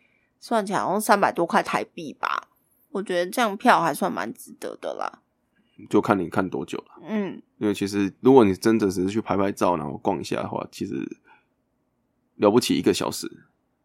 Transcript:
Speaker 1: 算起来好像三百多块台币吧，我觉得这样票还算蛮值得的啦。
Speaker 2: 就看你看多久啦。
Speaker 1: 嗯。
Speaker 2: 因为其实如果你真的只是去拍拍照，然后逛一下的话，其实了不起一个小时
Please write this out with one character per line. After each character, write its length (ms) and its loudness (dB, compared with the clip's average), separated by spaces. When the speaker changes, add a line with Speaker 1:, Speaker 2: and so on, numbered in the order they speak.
Speaker 1:
算 260 -2
起 100 -6
来 40 0
好 120 -2
像 100 0
三 180 4
百 140 2
多 140 0
块 160 0
台 200 -4
币 300 -12
吧， 360 -6
我 120 -6
觉 120 -6
得 160 -2
这 100 -4
样 160 -2
票 240 4
还 140 -2
算 180 -4
蛮 220 -6
值 260 -20
得 180 -10
的 140 -8
啦。 280 -10
Speaker 2:
就 140 4
看 160 2
你 100 -4
看 180 -2
多 200 -6
久 140 -10
啦。 160 -20
Speaker 1:
嗯。 320 -6
Speaker 2:
因 100 -4
为 60 2
其 140 -2
实 340 -2
如 140 8
果 100 10
你 100 4
真 220 2
的 140 2
只 140 -2
是 40 0
去 140 -4
拍 160 -2
拍 120 0
照， 260 0
然 100 -6
后 160 -8
逛 180 -2
一 40 -10
下 120 -6
的 100 -6
话， 240 -8
其 140 -10
实 120 -8
了 140 6
不 100 6
起 180 0
一 40 -2
个 100 4
小 180 -2
时 200 -10